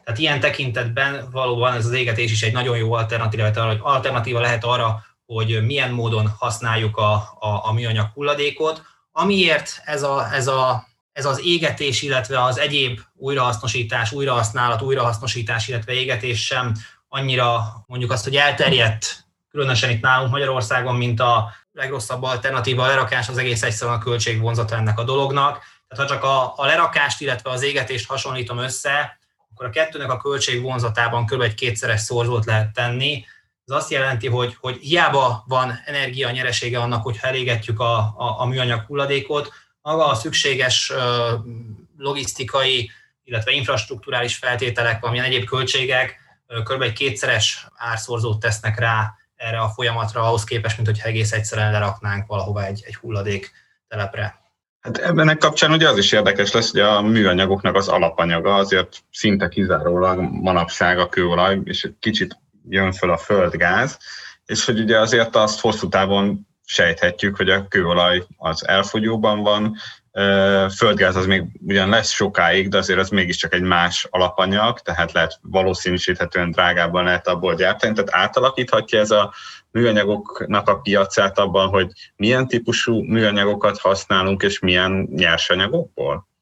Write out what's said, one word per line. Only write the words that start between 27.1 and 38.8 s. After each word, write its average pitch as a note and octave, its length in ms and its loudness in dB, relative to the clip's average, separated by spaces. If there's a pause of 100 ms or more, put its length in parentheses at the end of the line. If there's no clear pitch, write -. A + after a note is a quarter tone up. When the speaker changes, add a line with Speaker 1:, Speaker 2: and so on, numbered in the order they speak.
Speaker 1:
illetve C3 300 -4
az B2+ 120 -4
égetést C3 460 -2
hasonlítom C3 500 -6
össze, C#3 600 -4 (340)
akkor B2 140 -12
a G#2+ 40 -8
kettőnek D#3 400 -2
a B2+ 60 -2
költségvonzatában A#2+ 1120 -2
kb. C3 140 -2
egy A2 140 0
kétszeres A2+ 460 -2
szorzót A#2+ 440 -2
lehet G#2+ 280 0
tenni. B2 520 -2 (400)
Ez C3+ 120 -4
azt D3 140 -4
jelenti, C3 360 -2
hogy, B2 340 -2
hogy B2+ 160 -6
hiába C#3 720 2
van B2+ 380 -2
energianyeresége B2+ 960 -4
annak, A#2 240 -2
hogyha A#2 240 -6
elégetjük A#2+ 540 -2
a, A#2 160 2
a, A2 440 -2
a B2 60 -2
műanyag B2 400 -2